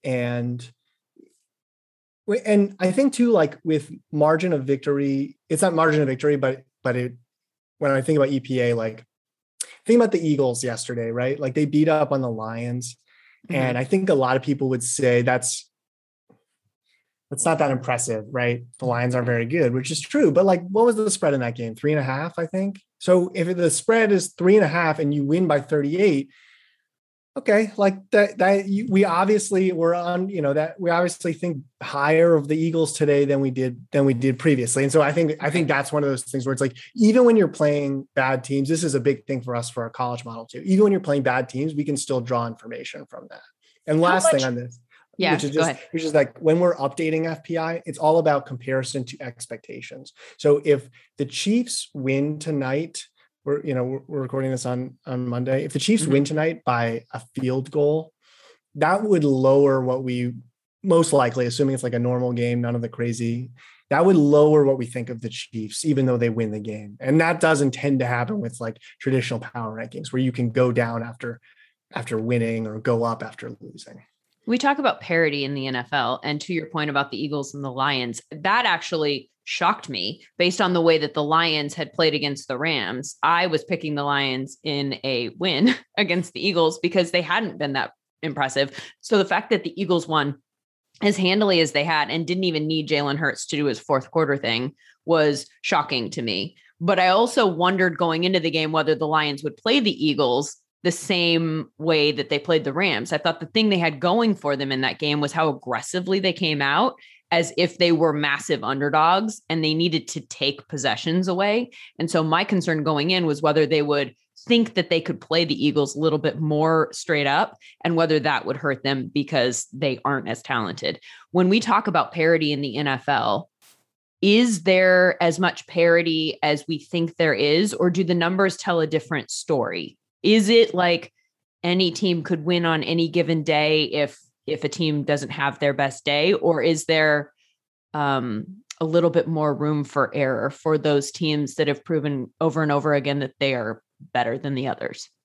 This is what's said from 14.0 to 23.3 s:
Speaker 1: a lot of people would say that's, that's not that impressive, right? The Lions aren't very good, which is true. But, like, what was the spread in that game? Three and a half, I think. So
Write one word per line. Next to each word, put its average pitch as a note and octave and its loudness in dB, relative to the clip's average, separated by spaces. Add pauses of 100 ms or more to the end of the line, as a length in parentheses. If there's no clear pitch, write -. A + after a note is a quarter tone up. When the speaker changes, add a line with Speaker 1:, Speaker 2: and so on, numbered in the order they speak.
Speaker 1:
a F3 6
lot C3 2
of B2+ -2
people C#3 0
would B2 -2
say B2 2
that's, - -2 (1600)
that's C#3 -4
not D#3+ 2
that C#3+ 2
impressive, A#2+ -4
right? A#2+ -2 (140)
The C3 -6
Lions B2 -2
aren't A#2+ 0
very A#2 0
good, B2+ 0
which C3 -2
is D#3 -6
true. C4+ 2
But, F3 4
like, F3+ 2
what G#3+ 2
was A#3 2
the G#3+ 0
spread E3+ 0
in C3+ 0
that A#2+ -4
game? A2+ -8
Three D3 0
and D3+ 2
a C3+ -2
half, C#3 -6
I E3+ -4
think. F#3+ -4 (180)
So F3+ 2